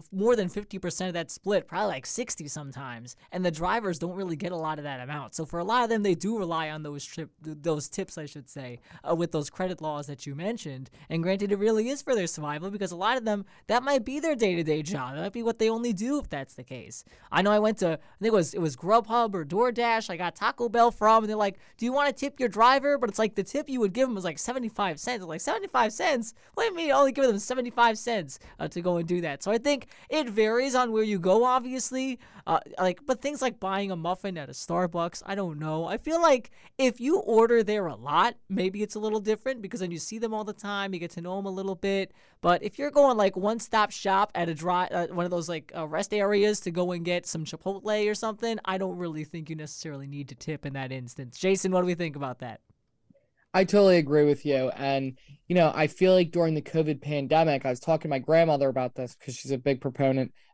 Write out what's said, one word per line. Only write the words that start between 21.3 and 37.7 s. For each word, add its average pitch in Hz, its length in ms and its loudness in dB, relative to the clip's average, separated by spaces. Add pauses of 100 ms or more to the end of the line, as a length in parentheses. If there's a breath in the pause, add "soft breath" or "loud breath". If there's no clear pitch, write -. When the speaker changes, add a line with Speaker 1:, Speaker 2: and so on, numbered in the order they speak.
Speaker 1:
like, 202 240 0 (160 soft breath)
"Do - 100 -8
you 247 60 0
wanna 285 220 2
tip 277 260 -6
your 247 80 2
driver?" 262 500 6
But 240 120 0
it's - 80 -6
like 220 160 2
the 202 80 -2
tip 294 260 -4
you 262 120 -4
would 196 140 2
give 254 140 2
them 247 60 -2
was, 190 100 -6
like, 165 140 -4
seventy-five 214 640 -4
cents. 240 240 -6
I'm 165 60 -12
like, 165 120 -8
"Seventy-five 277 500 0
cents? 254 440 -2 (180 soft breath)
What 466 120 0
do 453 40 0
you 370 60 -8
mean 330 140 -4
you're 269 60 4
only 277 160 6
giving 262 200 2
them 202 80 0
seventy-five 240 580 0
cents, 202 400 -4 (220 soft breath)
uh, 160 80 -4
to 175 140 -6
go 175 160 2
and 170 100 -2
do 175 140 0
that?" 147 200 -6
So - 80 -6
I 226 80 2
think 277 300 0 (220 loud breath)
it 285 200 0
varies 226 460 2
on 247 160 2
where 220 120 2
you 208 140 0
go, 185 260 4
obviously. 254 760 -2 (260 loud breath)
Uh, 165 140 2 (200)
like, 185 280 0
but 262 120 0
things 285 220 -6
like 240 180 -2
buying 196 300 -4
a 185 60 -4
muffin 175 420 -6
at 139 120 -10
a - 40 -16
Starbucks, 170 720 -4
I 196 80 -6
don't 185 240 -4
know. 156 280 -2
I 180 120 -4
feel 330 240 0
like 285 300 4 (260 soft breath)
if 247 220 2
you 285 180 2
order 233 460 6
there 202 240 -2